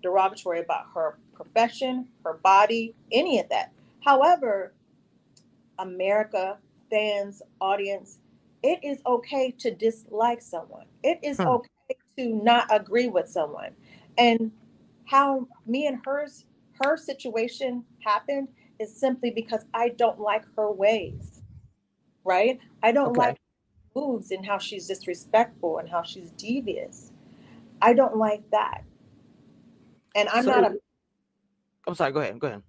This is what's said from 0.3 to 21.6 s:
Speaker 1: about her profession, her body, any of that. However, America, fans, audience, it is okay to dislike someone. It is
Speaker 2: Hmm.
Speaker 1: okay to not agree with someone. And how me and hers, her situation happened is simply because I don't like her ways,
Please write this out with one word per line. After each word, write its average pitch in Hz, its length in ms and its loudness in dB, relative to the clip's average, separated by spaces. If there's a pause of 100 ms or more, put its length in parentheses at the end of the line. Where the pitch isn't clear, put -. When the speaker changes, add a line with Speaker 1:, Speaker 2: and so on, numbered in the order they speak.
Speaker 1:
about 165 340 -6
her 160 240 -6 (160)
profession, 254 760 -2 (160)
her 160 100 -6
body, 226 600 4 (180)
any 277 280 2
of - 100 -6
that. 107 220 -4 (320)
However, 269 720 2 (1040)
America, 190 800 -2 (320)
fans, 202 520 -2 (180)
audience, 196 580 -4 (440)
it 294 200 2
is 277 240 -8
okay 254 520 0
to 220 160 -4
dislike 226 680 -2
someone. - 440 -14 (160)
It 339 200 2
is 285 180 -6
Speaker 2:
Hmm. - 60 2
Speaker 1:
okay 247 220 2 (500)
to 247 100 -4 (140)
not 233 280 4
agree 214 380 2
with 180 200 0
someone. - 440 -6 (460)
And 226 340 4 (540)
how 269 420 2 (180)
me 262 200 -2
and 262 180 -4
hers, 285 420 -8 (360)
her 294 140 2
situation 247 880 -6 (200)
happened 269 440 -2 (300)
is 214 160 -10
simply 254 360 -2
because 226 340 -6 (100)
I 233 160 0
don't 233 300 0
like 208 240 -2 (120)
her 214 160 -2
ways, 202 680 -2 (840)